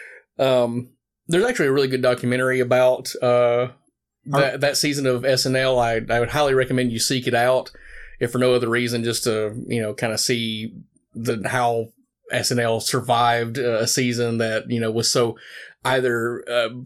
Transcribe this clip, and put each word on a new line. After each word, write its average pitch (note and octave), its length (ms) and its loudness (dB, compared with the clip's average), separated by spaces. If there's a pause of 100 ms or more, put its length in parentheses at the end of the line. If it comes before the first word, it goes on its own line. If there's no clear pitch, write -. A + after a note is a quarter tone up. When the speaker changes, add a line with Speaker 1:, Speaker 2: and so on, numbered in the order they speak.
(380)
Speaker 1:
Um, B2 540 0 (360)
there's F3+ 180 2
actually F#3 240 0
a - 40 2
really C#3 140 2
good B2+ 160 -2
documentary B2+ 560 2
about, B2+ 520 2 (100)
uh, B2 480 4 (600)
Speaker 2:
Are C#3 100 2
Speaker 1:
that, C3+ 200 0
that C#3 160 2
season C#3+ 280 0
of B2+ 200 0
S C3 200 2
N C3 100 0
L. C3 240 2
I, A2+ 300 2
I A#2 100 2
would A#2+ 100 0
highly D3 240 2
recommend B2+ 380 2
you A2+ 80 -4
seek B2 280 -2
it A#2+ 80 0
out, B2 360 2 (480)
if A#2+ 120 -2
for B2+ 80 -2
no B2+ 140 4
other A#2+ 160 2
reason, A#2+ 340 0
just A#2 220 -2
to, G#2+ 280 -2 (140)
you A#2 140 -2
know, G#2+ 120 -4
kinda A2 240 -4
see A2+ 560 -2 (400)
the, A#2 340 -4
how A#2 400 0 (440)
S A#2+ 200 -2
N B2 80 0
L A2+ 200 0
survived, A#2 800 0
uh, A#2 200 0
a A#2 80 -2
season A#2+ 520 0
that, A2 320 -2
you A#2 80 0
know, A2 120 -2
was A2+ 200 -2
so A#2 260 0 (480)
either, A#2+ 640 0
uh, A#2+ 200 0 (160)